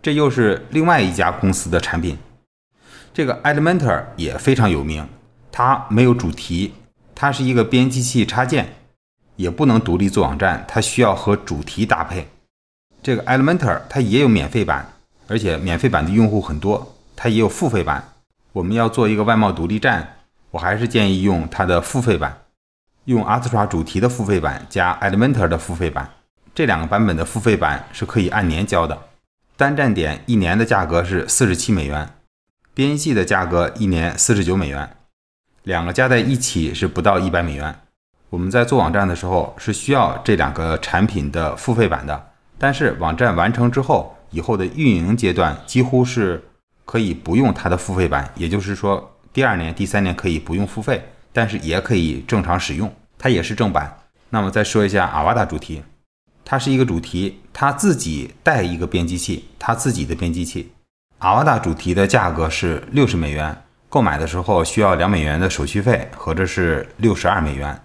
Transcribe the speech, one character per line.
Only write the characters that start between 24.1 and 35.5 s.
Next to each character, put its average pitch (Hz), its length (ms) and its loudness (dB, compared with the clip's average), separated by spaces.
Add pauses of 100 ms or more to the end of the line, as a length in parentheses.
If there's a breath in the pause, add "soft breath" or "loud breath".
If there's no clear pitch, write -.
费 101 160 2
版 73 300 -4
加 90 320 0
Elementor 104 480 2
的 82 80 0
付 - 180 -6
费 85 140 -2
版， 69 220 -6 (440)
这 - 120 0
两 85 120 2
个 80 80 -4
版 107 200 2
本 87 100 0
的 80 80 -2
付 - 160 -6
费 107 160 2
版 73 340 -2
是 - 140 -6
可 - 160 -2
以 90 80 0
按 104 180 0
年 85 200 0
交 85 200 0
的。 76 180 -8 (520)
单 143 180 2
站 135 200 2
点 76 320 -2
一 117 100 2
年 92 220 2
的 113 80 2
价 98 180 2
格 82 180 0
是 90 240 -2
四 - 200 2
十 90 100 2
七 - 160 -2
美 85 140 0
元， 76 260 -6 (600)
编 135 160 0
辑 147 80 -2
器 147 160 0
的 95 100 2
价 92 220 0
格 85 300 0
一 110 100 -2
年 85 320 0
四 117 180 2
十 98 80 0
九 90 100 0
美 90 140 0
元， 69 260 -10 (680)